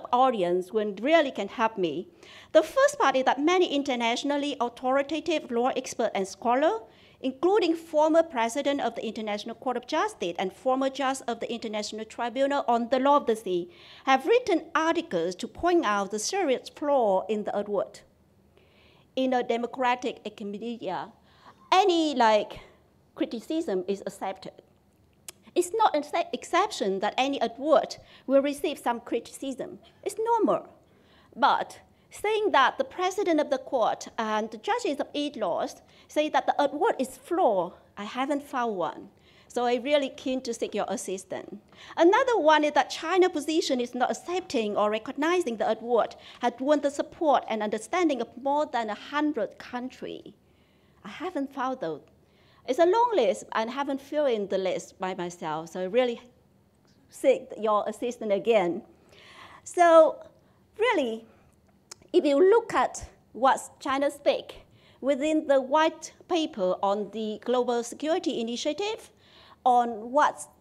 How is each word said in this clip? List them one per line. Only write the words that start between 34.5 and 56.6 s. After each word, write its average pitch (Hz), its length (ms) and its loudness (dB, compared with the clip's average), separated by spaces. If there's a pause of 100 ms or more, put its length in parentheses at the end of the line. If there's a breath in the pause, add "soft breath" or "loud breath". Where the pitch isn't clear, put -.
judges 392 420 -2
of 269 140 -4
eight 294 220 -4
laws 190 480 -4 (240 soft breath)
say 302 220 0
that 262 180 0
the - 120 0
award 285 380 2
is 262 200 -6
flawed, 220 560 0 (220)
I 202 100 -12
haven't 269 360 -4
found 240 360 -4
one. 175 320 -6 (380 soft breath)
So 240 200 -2
I'm 240 160 0
really 285 260 2
keen 262 320 -6
to 233 140 -6
seek 208 180 -6
your 202 160 -2
assistance. 190 720 -8 (340 loud breath)
Another 440 440 6
one 302 240 6
is 294 80 2
that 254 180 2
China's 359 400 2
position 311 500 -2
is 240 140 -4
not 247 160 0
accepting 262 680 -4
or 208 140 2
recognizing 269 680 -2
the 208 120 0
award 220 460 0 (260 loud breath)
had 240 180 -2
won 294 220 2
the 285 80 0
support 294 580 0
and 220 140 -2
understanding 233 600 -2
of 226 80 -6 (120)
more 285 240 0
than 233 240 -4
a 208 60 -6
hundred 294 640 -4
countries. - 760 -12 (720 soft breath)
I 202 40 -14
haven't 285 440 -8
found 262 280 -6
those. 160 200 -6 (640 soft breath)
It's 277 140 -2
a 339 60 8
long 466 280 4
list 220 380 2
and 226 180 -2
haven't 277 320 -4
filled 294 300 0
in 208 160 -2
the 190 100 -2
list 185 400 -4
by 190 160 -6
myself, 170 560 -6
so 185 120 -8
I - 20 -2
really 240 380 0 (880)